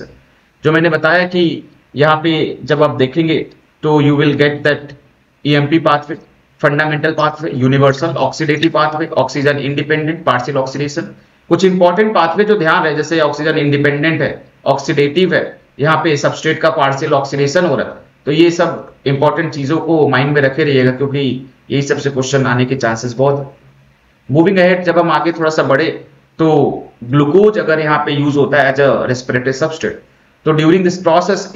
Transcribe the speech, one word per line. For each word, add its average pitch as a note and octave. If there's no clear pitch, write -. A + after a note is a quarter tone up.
है, -
जो D#3
मैंने D#3+
बताया D#3+
कि F3+
यहाँ D3+
पे E3
जब D3+
आप C#3
देखेंगे D3
तो D3+
you D3
will D3
get C#3+
that C#3+
E D3
M C#3+
P D#3+
pathway, D3
fundamental D3+
pathway, D3+
universal C3+
oxidative D3+
pathway, D#3
oxygen C#3
independent, D3+
partial C3
oxidation। C#3+
कुछ E3+
important F3+
pathway E3+
जो G#3
ध्यान D#3+
रहे, D3+
जैसे D3+
oxygen D3+
independent C#3+
है, -
oxidative D#3
है, A#2+
यहाँ D#3
पे D#3+
substrate D3+
का D#3+
partial D3
oxidation C#3+
हो C#3
रहा G#2
है, -
तो C3+
ये E3+
सब -
important D3
चीजों C#3+
को D#3
mind C3
में D3
रखे C3+
रहिएगा C3
क्योंकि C#3
यही C#3
सबसे C#3
question C3
आने B2
के C3
chances A#2
बहुत C#3
है। -
Moving F#3
ahead, F3+
जब E3+
हम E3+
आगे D#3
थोड़ा D#3+
सा D#3
बढ़े C#3
तो D#3+
glucose D3
अगर D#3
यहाँ D3+
पे D3
यूज़ C#3+
होता C#3+
है C3
as C#3
a C#3
respiratory B2+
substrate, D#3
तो D#3+
during D#3
this F3
process F3